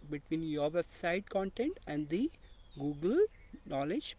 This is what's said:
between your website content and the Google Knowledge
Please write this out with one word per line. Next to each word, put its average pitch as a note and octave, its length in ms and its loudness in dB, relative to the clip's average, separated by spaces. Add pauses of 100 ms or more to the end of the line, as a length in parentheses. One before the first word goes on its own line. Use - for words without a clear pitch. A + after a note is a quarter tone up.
between D#3 340 -2
your D3+ 280 2
website F3 580 0
content G#3+ 560 0
and D3+ 240 -2
the A3 220 2 (480)
Google D#3 460 4 (400)
Knowledge D#3+ 540 -2